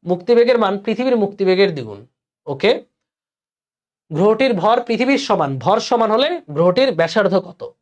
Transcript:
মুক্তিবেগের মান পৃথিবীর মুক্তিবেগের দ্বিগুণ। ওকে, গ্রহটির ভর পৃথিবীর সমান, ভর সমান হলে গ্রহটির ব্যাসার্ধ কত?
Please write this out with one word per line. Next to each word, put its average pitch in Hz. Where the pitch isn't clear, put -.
মুক্তিবেগের 240
মান 202
পৃথিবীর 226
মুক্তিবেগের 196
দ্বিগুণ। 107
ওকে, 147
গ্রহটির 214
ভর 214
পৃথিবীর 254
সমান, 147
ভর 190
সমান 226
হলে 294
গ্রহটির 185
ব্যাসার্ধ 180
কত? -